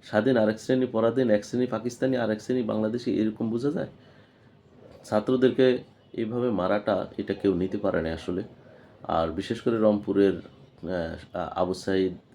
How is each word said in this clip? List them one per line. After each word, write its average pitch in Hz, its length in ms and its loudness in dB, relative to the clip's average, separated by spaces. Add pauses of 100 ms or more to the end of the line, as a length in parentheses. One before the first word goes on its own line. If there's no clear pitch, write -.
স্বাধীন, 117 340 2
আরেক 110 220 2
শ্রেণী 127 260 2
পরাধীন, 117 440 2
এক 104 160 2
শ্রেণী 123 220 -2
পাকিস্তানি, 120 500 -2
আরেক 110 240 -2
শ্রেণী 127 220 -2
বাংলাদেশি, 110 580 -2
এরকম 110 280 -2
বোঝা 120 220 -2
যায়? - 160 -6 (1160)
ছাত্রদেরকে 127 760 4 (360)
এইভাবে 120 380 -2
মারাটা, 98 560 0 (100)
এটা 101 160 -4
কেউ 98 200 2
নিতে 92 240 -2
পারে 92 240 0
না 82 120 -2
আসলে। 90 300 -6 (600)
আর 82 240 0
বিশেষ 95 340 -6
করে 117 160 0
রংপুরের, 101 580 4
আহ, 85 1200 -8
আবু 90 180 0
সাইদ 95 400 0 (220)